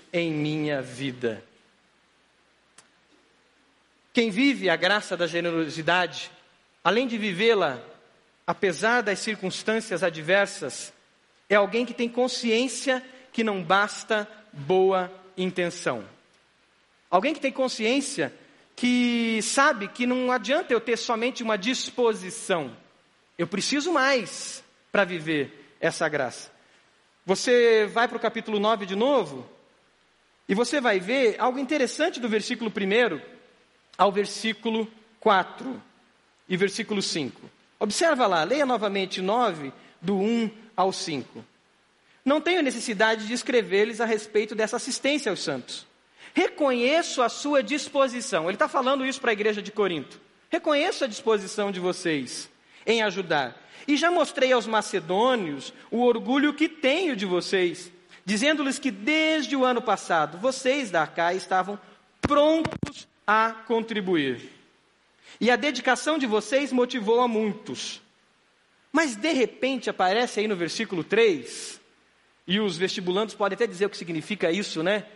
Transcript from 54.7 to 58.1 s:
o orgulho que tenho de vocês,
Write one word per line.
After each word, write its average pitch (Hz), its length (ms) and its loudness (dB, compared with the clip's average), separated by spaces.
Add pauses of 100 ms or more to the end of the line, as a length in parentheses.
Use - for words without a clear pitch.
o 233 100 0
orgulho 247 540 2
que 311 120 2
tenho 294 480 0
de 196 120 -4
vocês, 180 640 0 (340)